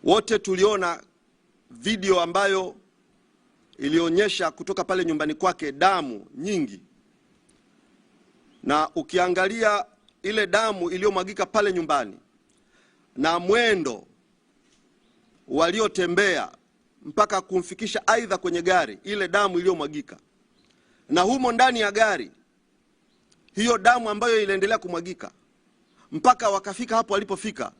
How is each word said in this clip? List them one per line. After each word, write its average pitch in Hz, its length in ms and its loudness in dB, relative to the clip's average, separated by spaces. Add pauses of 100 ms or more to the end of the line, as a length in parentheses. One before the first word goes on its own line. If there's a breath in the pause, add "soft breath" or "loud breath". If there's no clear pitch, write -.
Wote 214 360 4
tuliona 190 640 0 (680)
video 185 500 0
ambayo 185 540 -2 (1000)
ilionyesha 170 760 0
kutoka 190 320 -6
pale 185 220 -2
nyumbani 156 300 -2
kwake 175 360 -2
damu 143 640 0
nyingi, 143 460 -4 (1800)
na 151 320 2
ukiangalia 185 880 0 (380)
ile 208 240 -2
damu 196 440 0
iliyomwagika 190 540 -2
pale 202 280 0
nyumbani 143 440 -2 (1000 soft breath)
na 160 240 0
mwendo 180 680 0 (1400)
waliotembea 175 1040 0 (520)
mpaka 202 380 0
kumfikisha 185 680 -4
aidha 220 300 2
kwenye 175 240 -2
gari, 170 420 2
ile 196 240 -4
damu 190 320 0
iliyomwagika, 156 580 -4 (920 soft breath)
na 170 120 4
humo 247 300 2
ndani 247 280 4
ya 208 120 0
gari, 202 400 0 (1200)
hiyo 226 240 0
damu 226 320 4
ambayo 220 340 2
iliendelea 196 340 0
kumwagika 175 540 -8 (800 soft breath)
mpaka 208 380 -6
wakafika 202 460 -8
hapo 220 180 -4
walipofika 196 680 -8